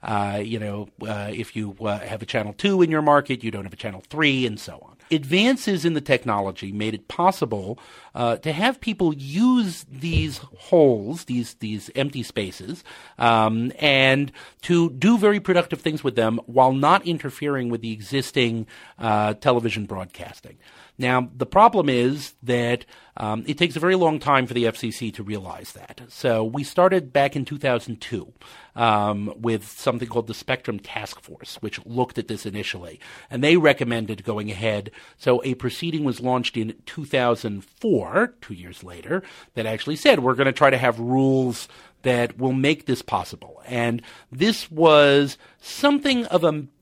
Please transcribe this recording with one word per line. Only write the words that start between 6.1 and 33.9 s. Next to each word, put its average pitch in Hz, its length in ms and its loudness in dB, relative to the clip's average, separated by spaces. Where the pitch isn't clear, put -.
made 107 240 -4
it - 120 -14
possible, 117 720 -2
uh, 117 220 0
to 156 140 -6
have 220 300 -2
people 185 320 -2
use 185 760 0
these 156 500 -4
holes, 139 880 2
these, 123 300 -4
these 107 400 -8
empty 135 280 -4
spaces, 92 600 -8
um, 113 600 2
and 135 520 4
to 170 260 2
do 165 280 2
very 208 220 4
productive 175 400 0
things 156 240 -4
with 123 120 -2
them 113 320 2
while 131 260 4
not 151 320 4
interfering 143 640 -4
with 117 120 -4
the 113 120 -6
existing, 117 720 -2
uh, 107 380 0
television 113 500 0
broadcasting. 95 720 -12
Now, 127 380 0
the 127 100 -4
problem 202 420 4
is 131 540 0
that, 120 440 0
um, 110 300 -4
it 147 100 -4
takes 170 180 0
a 156 60 -4
very 185 140 2
long 165 220 0
time 131 300 2
for 113 60 -8
the 117 120 0
F 113 120 -2
C 113 140 -6
C 110 200 -8
to 110 120 -14
realize 95 500 -12
that. - 340 -20
So 113 360 0
we 123 200 -4
started 180 500 2
back 139 220 2
in 135 100 -4
two 147 120 -10
thousand 120 440 -2
two, - 320 -10
um, 104 640 2
with 113 320 -2
something 120 380 -4
called 117 200 -4
the 113 60 -8
Spectrum 120 460 -6
Task - 420 -12
Force, - 400 -18
which 104 240 -10
looked 120 320 -2
at 113 100 -6
this 107 180 -8
initially. 92 540 -10
And 127 140 -4
they 160 120 6
recommended 117 680 2